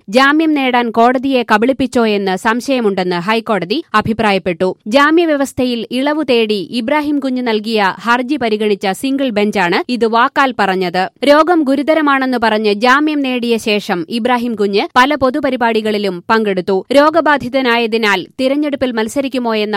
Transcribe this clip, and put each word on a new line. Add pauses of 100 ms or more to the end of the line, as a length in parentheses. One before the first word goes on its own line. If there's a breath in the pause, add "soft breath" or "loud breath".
ജാമ്യം
നേടാൻ
കോടതിയെ
കബളിപ്പിച്ചോയെന്ന്
സംശയമുണ്ടെന്ന്
ഹൈക്കോടതി (160)
അഭിപ്രായപ്പെട്ടു. (180)
ജാമ്യവ്യവസ്ഥയിൽ (100)
ഇളവ്
തേടി (140)
ഇബ്രാഹിം
കുഞ്ഞ്
നൽകിയ (180)
ഹർജി
പരിഗണിച്ച
സിംഗിൾ
ബെഞ്ചാണ്
ഇത്
വാക്കാൽ
പറഞ്ഞത്. (240)
രോഗം
ഗുരുതരമാണെന്ന്
പറഞ്ഞ്
ജാമ്യം
നേടിയ
ശേഷം (100)
ഇബ്രാഹിം
കുഞ്ഞ്
പല
പൊതുപരിപാടികളിലും (100)
പങ്കെടുത്തു. (140)
രോഗബാധിതനായതിനാൽ (120)
തിരഞ്ഞെടുപ്പിൽ
മത്സരിക്കുമോ
എന്ന